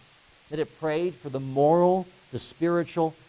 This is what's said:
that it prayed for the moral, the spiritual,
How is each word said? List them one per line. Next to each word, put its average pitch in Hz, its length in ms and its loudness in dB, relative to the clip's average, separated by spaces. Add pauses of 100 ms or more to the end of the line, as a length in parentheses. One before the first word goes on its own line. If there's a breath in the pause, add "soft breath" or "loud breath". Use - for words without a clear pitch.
(500)
that 151 80 -8
it - 200 -6
prayed 160 360 -2
for 143 160 -14
the 131 100 -6
moral, 165 680 4 (240)
the 123 80 -8
spiritual, 165 760 -2 (140)